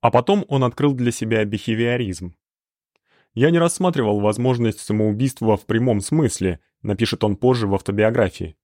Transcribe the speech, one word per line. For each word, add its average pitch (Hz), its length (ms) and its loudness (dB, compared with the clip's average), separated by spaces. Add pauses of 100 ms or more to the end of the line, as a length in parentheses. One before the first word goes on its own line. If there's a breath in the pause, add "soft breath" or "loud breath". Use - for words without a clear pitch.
А 120 100 2
потом 196 380 2
он 135 160 0
открыл 139 300 0
для 120 180 -2
себя 110 320 0
бихевиоризм. 107 920 -4 (960)
«Я 131 160 4
не 170 80 4
рассматривал 165 600 0
возможность 117 600 0
самоубийства 107 760 0
в - 80 -14
прямом 113 340 0
смысле», 98 600 -2 (200)
напишет 107 420 -2
он 101 140 0
позже 120 300 2
в 98 80 0
автобиографии. 101 880 0